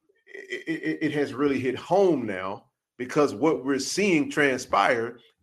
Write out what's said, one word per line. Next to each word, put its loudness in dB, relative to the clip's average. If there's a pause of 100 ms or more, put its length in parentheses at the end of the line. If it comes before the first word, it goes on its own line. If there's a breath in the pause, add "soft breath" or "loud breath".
(260)
it, -12
it, -4
it 0
has -2
really 0
hit -2
home 2
now -6 (320)
because 0
what 0
we're 0
seeing 0
transpire 0 (240 loud breath)